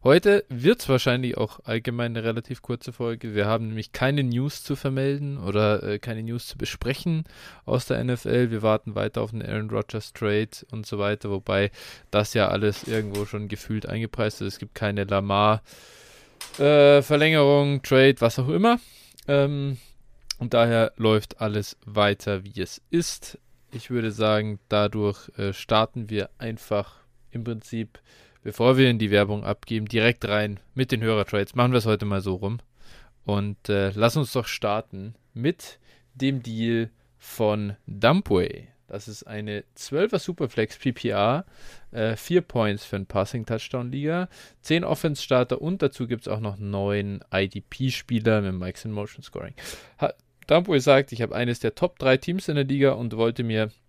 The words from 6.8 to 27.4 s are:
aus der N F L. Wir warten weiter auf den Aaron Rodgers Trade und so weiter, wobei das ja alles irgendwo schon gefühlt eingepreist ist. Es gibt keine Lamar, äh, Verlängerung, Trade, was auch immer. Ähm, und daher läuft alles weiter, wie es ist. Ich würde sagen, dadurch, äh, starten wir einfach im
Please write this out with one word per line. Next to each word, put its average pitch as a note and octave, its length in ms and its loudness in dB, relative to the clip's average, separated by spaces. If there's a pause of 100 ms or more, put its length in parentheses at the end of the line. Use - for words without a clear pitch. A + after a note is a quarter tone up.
aus - 220 -2
der B2+ 120 -2
N A#2+ 100 -2
F B2 160 -4
L. A#2+ 260 2
Wir A2 120 -4
warten A2 320 0
weiter G#2 280 -4
auf G#2+ 80 -6
den A2 120 -8
Aaron G#2+ 280 -6
Rodgers G#2+ 420 -6
Trade G#2+ 380 -2 (200)
und A2 160 -10
so G#2+ 120 -8
weiter, G#2 320 -2
wobei G2 400 0 (400)
das G#2 240 0
ja G#2 140 4
alles G2+ 360 0
irgendwo G#2 400 -4
schon G#2 240 -8
gefühlt G#2 380 -8
eingepreist A2 560 -4
ist. G2 120 -6
Es - 40 -18
gibt - 160 -14
keine G2+ 300 -2
Lamar, G2+ 580 2 (960)
äh, C#3+ 440 10
Verlängerung, C#3+ 800 4
Trade, C3+ 380 6
was C#3+ 180 2
auch B2+ 100 0
immer. G#3+ 300 4 (480)
Ähm, C#3 500 0 (640)
und A#2+ 160 -4
daher A#2 420 6
läuft A2 440 2
alles G#2 440 -2
weiter, G#2 600 0
wie G2+ 180 -8
es - 180 -10 (100)
ist. - 480 -4 (340)
Ich A2+ 180 -14
würde A2+ 220 -2
sagen, G#2+ 560 0
dadurch, G#2 680 0
äh, G2+ 160 -4
starten A2 560 0
wir G#2 300 -4
einfach A2 560 -6 (360)
im A#2 140 -10